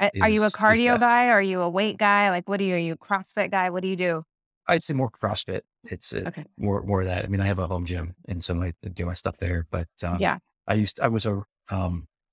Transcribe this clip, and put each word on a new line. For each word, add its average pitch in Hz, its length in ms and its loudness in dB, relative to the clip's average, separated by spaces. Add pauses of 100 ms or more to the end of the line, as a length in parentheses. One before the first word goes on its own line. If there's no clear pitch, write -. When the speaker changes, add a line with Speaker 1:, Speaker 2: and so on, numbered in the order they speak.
Speaker 1:
A-, 202 100 2 (100)
are 220 80 6
you 214 140 4
a 214 40 4
Speaker 2:
is, 202 80 2
is - 40 -8
Speaker 1:
cardio 226 360 4
Speaker 2:
that 226 60 2
Speaker 1:
guy? 240 280 4
Are 214 120 6
you 190 220 0
a 175 80 0
weight 202 260 0
guy? 202 340 4
Like, 175 180 -2
what 196 100 -2
do 196 60 0
you, 185 100 0
are 175 40 2
you 165 160 -2
a - 20 -18
CrossFit 196 560 -4
guy? 185 180 0
What 180 120 -4
do 190 60 -2
you 190 80 -2
do? 170 280 -2 (420)
Speaker 2:
I'd 170 180 2
say - 100 -4
more 131 160 0
CrossFit. 101 520 -4 (220)
It's, - 280 -10
uh, 98 140 -4
Speaker 1:
Okay. 165 180 -10 (140)
Speaker 2:
more, 101 240 0
more 95 180 2
of 92 60 -2
that. 90 180 -2
I - 40 -6
mean, 98 120 0
I 98 60 2
have 98 140 0
a 85 80 -2
home 90 160 -4
gym, 87 300 -6 (140)
and 90 160 -6
so 85 180 -2
I 87 100 -2 (200)
do 87 140 -6
my 90 80 -4
stuff - 240 -6
there. 87 320 -2
But, 85 180 -4 (160)
um, 87 160 -2
Speaker 1:
Yeah. - 180 0 (280)
Speaker 2:
I 107 80 0
used, 104 260 -2
I 127 80 2
was 113 180 0
a, 101 160 -2 (280)
um, 90 360 -2 (260)